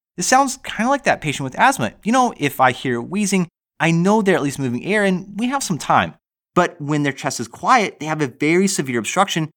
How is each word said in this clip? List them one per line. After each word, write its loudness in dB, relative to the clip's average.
This -4
sounds 2
kinda -4
like -2
that 0
patient -4
with -8
asthma. 2
You -2
know, 2
if -2
I 6
hear -2
wheezing, 0
I 2
know 4
they're 4
at 2
least -4
moving -4
air, 0
and -2
we -2
have -4
some -4
time. 0
But 0
when -2
their 0
chest -6
is -6
quiet, 0
they -10
have -4
a 2
very 0
severe -2
obstruction, -2